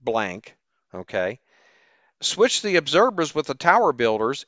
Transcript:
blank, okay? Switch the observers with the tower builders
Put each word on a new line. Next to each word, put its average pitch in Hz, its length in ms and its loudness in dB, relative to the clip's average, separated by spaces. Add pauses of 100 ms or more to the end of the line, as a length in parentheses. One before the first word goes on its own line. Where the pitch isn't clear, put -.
blank, 110 540 -4 (380)
okay? 92 480 -6 (800)
Switch - 400 2
the 196 160 0
observers 170 580 2
with 147 120 -4
the 135 80 -6
tower 175 400 2
builders 113 540 -2